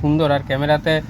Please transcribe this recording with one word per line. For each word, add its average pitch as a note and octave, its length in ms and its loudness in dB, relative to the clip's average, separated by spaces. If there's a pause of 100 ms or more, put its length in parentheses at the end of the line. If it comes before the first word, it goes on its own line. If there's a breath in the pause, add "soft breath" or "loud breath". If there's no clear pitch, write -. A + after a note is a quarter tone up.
সুন্দর, D3+ 300 2
আর C#3 160 0
ক্যামেরাতে D3+ 640 0